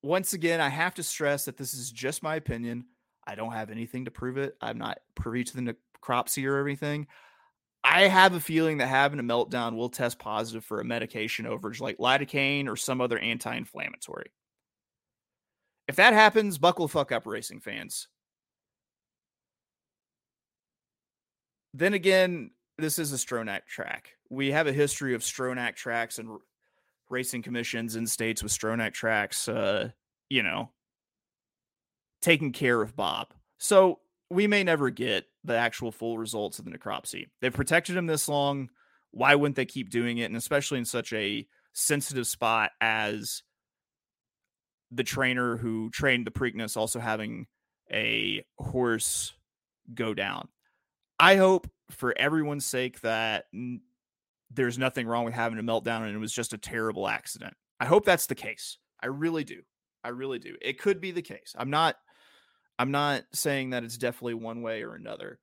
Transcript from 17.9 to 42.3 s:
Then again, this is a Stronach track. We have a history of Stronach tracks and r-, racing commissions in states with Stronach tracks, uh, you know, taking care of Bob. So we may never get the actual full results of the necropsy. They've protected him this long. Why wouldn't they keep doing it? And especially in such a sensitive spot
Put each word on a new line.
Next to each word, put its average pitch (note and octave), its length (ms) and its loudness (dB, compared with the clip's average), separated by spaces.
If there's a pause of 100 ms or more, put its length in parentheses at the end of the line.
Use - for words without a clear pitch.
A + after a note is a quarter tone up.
Then E3+ 200 4
again, F#3 600 4 (260)
this D#3 200 -2
is C#3+ 140 -2
a C3+ 40 -4
Stronach A2+ 500 -4
track. - 460 -10 (180)
We C3+ 220 -2
have D#3 140 4
a C#3 60 2
history C#3+ 420 0
of A2+ 80 -4
Stronach B2+ 520 -4
tracks A#2 440 -4
and A2+ 120 -12
r-, G#2+ 80 -14 (720)
racing B2+ 320 -4
commissions A#2 540 -4
in A2+ 100 -2
states A2+ 360 -2
with G#2 100 -4
Stronach A2 400 -2
tracks, G#2+ 560 0
uh, G#2+ 420 0 (400)
you C3 120 2
know, G2 280 -4 (1500)
taking D3+ 300 4
care A#2+ 280 4
of G#2+ 160 -2
Bob. - 380 -4 (240)
So F#3+ 400 6 (320)
we G3 160 4
may G3+ 180 4
never D3+ 240 4
get A2 380 -2 (160)
the A#2+ 140 0
actual A#2 360 0
full A#2 240 -6
results A2 420 -6
of - 60 -14
the - 60 -12
necropsy. - 560 -10 (140)
They've B2+ 120 0
protected E3+ 440 0
him F3 100 0
this D#3 220 0
long. C#3+ 420 0 (400)
Why C3 240 6
wouldn't C#3+ 220 4
they C3 100 0
keep A2 240 -10
doing A#2+ 280 0
it? A#2+ 60 -2
And A2 120 -6
especially C#3 420 -2
in A#2 80 -4
such - 260 -4
a G#2+ 340 -4 (260)
sensitive C#3 540 -2
spot A2+ 440 0 (100)